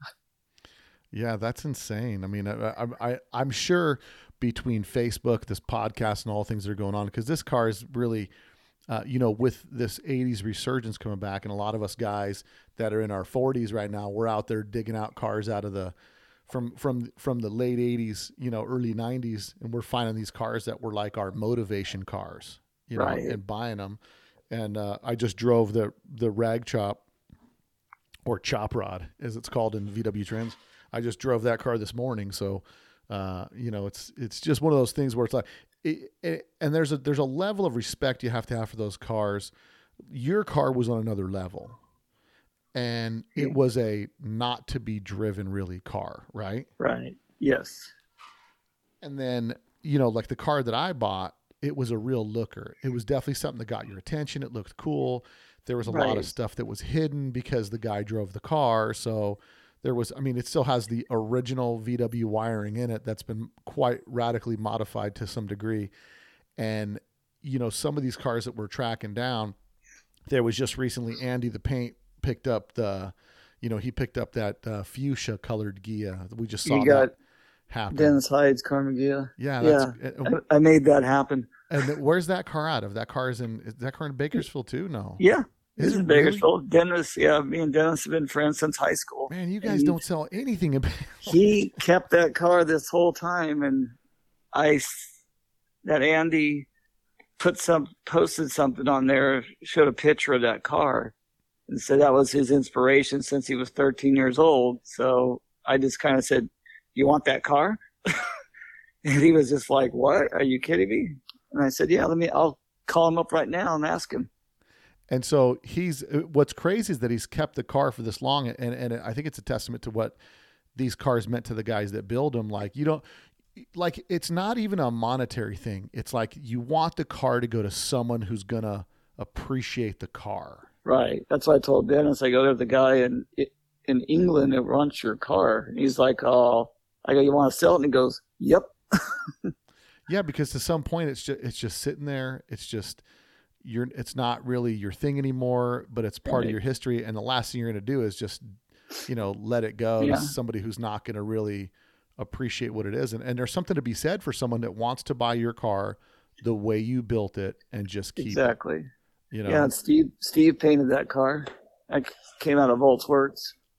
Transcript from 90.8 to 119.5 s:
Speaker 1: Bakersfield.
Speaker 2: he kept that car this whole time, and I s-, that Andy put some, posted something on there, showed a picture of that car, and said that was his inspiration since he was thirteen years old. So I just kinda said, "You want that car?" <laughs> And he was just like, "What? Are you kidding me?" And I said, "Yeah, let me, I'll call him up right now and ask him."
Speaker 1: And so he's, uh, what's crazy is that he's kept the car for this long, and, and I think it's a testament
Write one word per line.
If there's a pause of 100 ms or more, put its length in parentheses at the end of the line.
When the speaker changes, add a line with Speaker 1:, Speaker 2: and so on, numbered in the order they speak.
Speaker 1:
Bakersfield.
Speaker 2:
he
kept
that
car
this
whole
time,
and (640)
I
s-, (600)
that
Andy (720)
put
some, (200)
posted
something
on
there, (180)
showed
a
picture
of
that
car, (540)
and
said
that
was
his
inspiration
since
he
was
thirteen
years
old.
So (220)
I
just
kinda
said, (460)
"You
want
that
car?" (260)
<laughs>
And
he
was
just
like,
"What?
Are
you
kidding
me?" (380)
And
I
said,
"Yeah,
let
me,
I'll (300)
call
him
up
right
now
and
ask
him." (800)
Speaker 1:
And
so
he's,
uh, (100)
what's
crazy
is
that
he's
kept
the
car
for
this
long,
and,
and
I
think
it's
a
testament